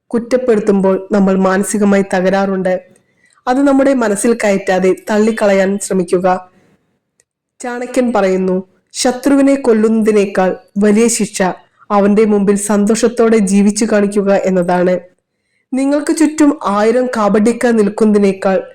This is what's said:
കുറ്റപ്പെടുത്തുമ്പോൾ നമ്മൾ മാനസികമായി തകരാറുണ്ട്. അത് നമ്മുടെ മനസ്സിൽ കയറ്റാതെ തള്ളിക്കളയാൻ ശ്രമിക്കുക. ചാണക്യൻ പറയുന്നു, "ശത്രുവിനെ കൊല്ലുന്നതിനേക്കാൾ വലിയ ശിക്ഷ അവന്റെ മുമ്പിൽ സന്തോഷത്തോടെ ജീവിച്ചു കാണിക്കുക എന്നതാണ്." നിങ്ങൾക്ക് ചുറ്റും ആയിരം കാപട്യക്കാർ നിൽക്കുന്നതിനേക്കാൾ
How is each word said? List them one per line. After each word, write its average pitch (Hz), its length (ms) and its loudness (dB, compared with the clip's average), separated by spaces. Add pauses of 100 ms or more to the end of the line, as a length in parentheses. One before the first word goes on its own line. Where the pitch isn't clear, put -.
കുറ്റപ്പെടുത്തുമ്പോൾ 208 1040 -2
നമ്മൾ 190 240 2
മാനസികമായി 196 680 0 (100)
തകരാറുണ്ട്. 190 840 -2 (520)
അത് 254 160 0
നമ്മുടെ 269 300 2
മനസ്സിൽ 226 500 0
കയറ്റാതെ 190 520 0 (140)
തള്ളിക്കളയാൻ 208 720 0
ശ്രമിക്കുക. 185 680 -2 (1120)
ചാണക്യൻ 247 540 -4
പറയുന്നു, 185 500 0 (300)
"ശത്രുവിനെ 277 600 2
കൊല്ലുന്നതിനേക്കാൾ 214 1000 0 (280)
വലിയ 214 240 4
ശിക്ഷ 220 340 -4 (500)
അവന്റെ 202 340 2
മുമ്പിൽ 208 300 2
സന്തോഷത്തോടെ 226 840 0
ജീവിച്ചു 202 540 2
കാണിക്കുക 202 420 0
എന്നതാണ്." 180 680 0 (720)
നിങ്ങൾക്ക് 285 420 -2
ചുറ്റും 302 480 0
ആയിരം 220 440 0
കാപട്യക്കാർ 226 640 0
നിൽക്കുന്നതിനേക്കാൾ 202 920 0 (120)